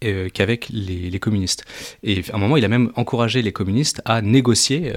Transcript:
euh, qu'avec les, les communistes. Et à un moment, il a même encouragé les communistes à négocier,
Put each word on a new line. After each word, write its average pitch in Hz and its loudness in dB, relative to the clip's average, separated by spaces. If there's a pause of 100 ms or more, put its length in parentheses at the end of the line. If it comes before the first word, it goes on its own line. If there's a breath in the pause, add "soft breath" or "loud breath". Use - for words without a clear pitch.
euh, 95 -2
qu'avec 107 -2
les, 92 -4
les 92 -4
communistes. 101 -2 (380 loud breath)
Et 98 0
à 107 -6
un - 0
moment, 120 4
il 113 4
a - 0
même 120 2
encouragé 117 0
les 104 -2
communistes 107 -2
à 113 0
négocier, 123 2